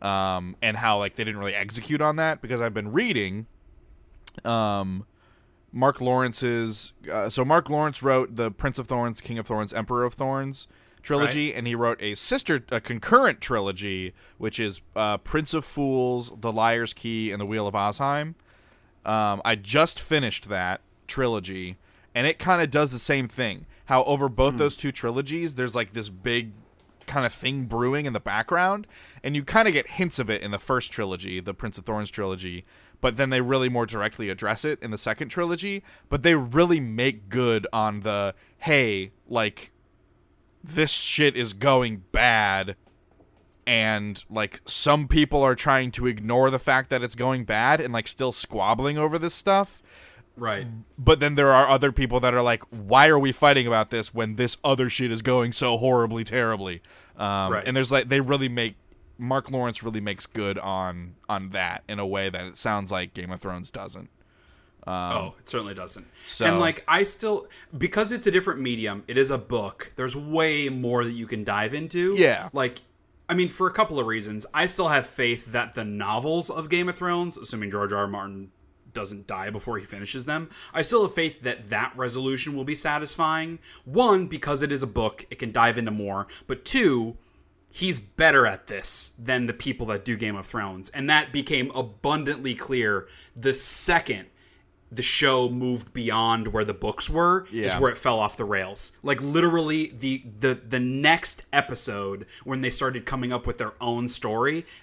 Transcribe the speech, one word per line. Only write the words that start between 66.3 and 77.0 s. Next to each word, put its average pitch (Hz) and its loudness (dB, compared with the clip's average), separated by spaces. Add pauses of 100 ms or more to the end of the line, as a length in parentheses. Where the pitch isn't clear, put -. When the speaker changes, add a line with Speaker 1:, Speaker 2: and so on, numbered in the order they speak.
Speaker 2:
And, 202 4
like, 165 0
I 170 4
still, 208 -2 (280)
because 202 0
it's - -6
a - 6
different 180 2
medium, 110 -2
it 120 2
is 135 4
a 135 0
book, 104 -6
there's 127 -4
way 151 0
more 123 0
that 117 -4
you 117 -8
can 107 -6
dive 107 0
into. 175 -2
Speaker 1:
Yeah. 139 4
Speaker 2:
Like, 127 -2 (480)
I 170 -2
mean, 180 2
for 185 0
a 180 0
couple 170 0
of 113 -2
reasons, 107 -6
I 160 2
still 180 -2
have 139 2
faith 120 -2
that 117 -2
the 117 -6
novels 110 -2
of 156 -8
Game 175 2
of 175 -6
Thrones, 175 -2